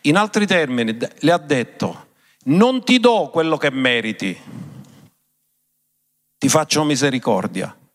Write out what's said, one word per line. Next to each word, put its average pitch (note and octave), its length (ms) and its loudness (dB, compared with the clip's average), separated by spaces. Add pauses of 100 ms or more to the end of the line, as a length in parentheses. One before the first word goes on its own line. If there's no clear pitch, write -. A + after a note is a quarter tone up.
In D3 140 2
altri G#3 300 2
termini, B2+ 500 0
d-, A#2+ 240 -8
le D3+ 120 2
ha F3 80 2
detto: B2 680 -6 (340)
"Non A3+ 400 2
ti B3+ 160 2
do A3 300 2
quello D#3+ 280 0
che D3 140 0
meriti, A2+ 680 -2 (2000)
ti C3+ 120 0
faccio D3+ 340 0
misericordia A#2+ 920 -2 (200)